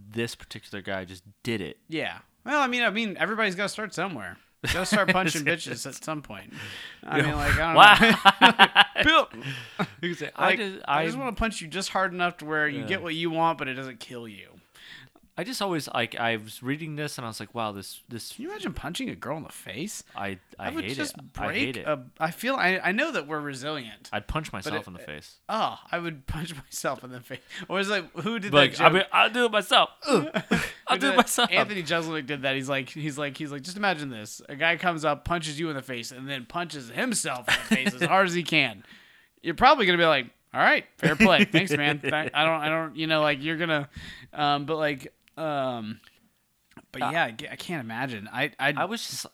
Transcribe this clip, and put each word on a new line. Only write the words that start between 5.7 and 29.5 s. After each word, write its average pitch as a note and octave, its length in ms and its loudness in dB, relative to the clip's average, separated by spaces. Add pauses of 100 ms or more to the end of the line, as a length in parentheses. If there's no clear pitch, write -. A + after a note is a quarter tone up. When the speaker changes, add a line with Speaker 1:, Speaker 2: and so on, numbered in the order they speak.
Speaker 2:
at B2+ 160 -12
some D#3 180 -6
point. G#2+ 320 -16 (500)
I D3+ 160 -2
Speaker 1:
Yeah. C3+ 80 4
Speaker 2:
mean, D3+ 80 0
like, C#3+ 220 2
I E3 160 0
don't - 20 4 (640)
Speaker 1:
Wow. G3 340 8
Speaker 2:
know. - 280 4
<laughs> - 0 -
Bill. C3+ 840 2 (140)
Speaker 1:
You F3 80 -4
can E3+ 80 -6
say, - 180 -8
"I D3 120 0
Speaker 2:
Like, F#3 120 4
Speaker 1:
just, G3 280 -6
Speaker 2:
I D3 140 2
Speaker 1:
I" E3 40 0
Speaker 2:
just A#3 120 -4
wanna C4 160 -4
punch A3 280 -4
you E3 60 -12
just F3+ 220 -6
hard F#3+ 240 0
enough F3 240 -2
to D3+ 80 -14
where D3+ 220 0
you C#3 140 -4
Speaker 1:
Yeah. C3+ 60 -8
Speaker 2:
get F#3 140 -4
what E3 140 -6
you E3 140 -2
want, E3 280 2
but C#3 100 -6
it C3 80 -4
doesn't C3 240 -12
kill A#2+ 280 -14
you. F#2+ 320 -18 (800)
Speaker 1:
I E3+ 60 -4
just A#3+ 160 -6
always, F3 260 -2
like, A#2 320 -2
I A#2 160 0
was G#2+ 260 -10
reading D3 360 -6
this D3 200 -6
and C3 60 -10
I A#2 60 -8
was G#2+ 100 -10
like, G#2+ 160 -12
"Wow, A2 160 -2
this, G2 380 -12
this" A#2 240 -12
Speaker 2:
Can A#3 100 -14
you E4 80 -10
imagine F#4 220 -8
punching G3 360 -8
a A#2+ 60 -8
girl C3+ 220 -8
in C#3+ 60 -12
the D#2 100 -16
face? C#3+ 500 -12 (100)
Speaker 1:
I, G2 240 -8 (220)
I - 80 -8
Speaker 2:
I - 40 -6
would D#4+ 120 -6
Speaker 1:
hate B2 140 -6
Speaker 2:
just D4+ 180 -6
Speaker 1:
it. - 80 -20 (140)
I G#2 100 -6
Speaker 2:
break F3 100 -4
Speaker 1:
hate A3+ 200 -4
it. - 100 -10
Speaker 2:
a, D3 140 -2 (180)
I D#3+ 120 -2
feel, B3+ 240 -4
I, F#3 240 2
I F3 120 0
know C#4+ 220 -2
that E3 120 -4
we're D3+ 140 -6
resilient. C3+ 720 -10
Speaker 1:
I'd G#2 160 -6
punch D#3 240 -6
Speaker 2:
But G2 140 -8
Speaker 1:
myself G#2 180 -6
Speaker 2:
it, - 40 -20
Speaker 1:
in F#2 60 -16
the E2+ 60 -16
face. D#2 380 -14 (100)
Speaker 2:
Oh, F3+ 320 -4 (100)
I F3 80 -4
would E3 300 -8
<laughs> - 80 -6
punch D#3+ 180 -8
myself C3+ 520 -8
in B2+ 60 -16
the B2 100 -14
face. - 180 -14 (300)
Or F3+ 100 -2
is G3 100 -2
it, G3 140 0 (120)
who G#3 220 -4
did F#3+ 160 -4
Speaker 1:
Like, D3 220 8
Speaker 2:
that E3 80 -2
Speaker 1:
I'll D#3+ 80 12
Speaker 2:
joke? F#3 160 4
Speaker 1:
be, - 60 -6
"I'll G3+ 160 6
do A#3+ 160 2
it A3+ 80 2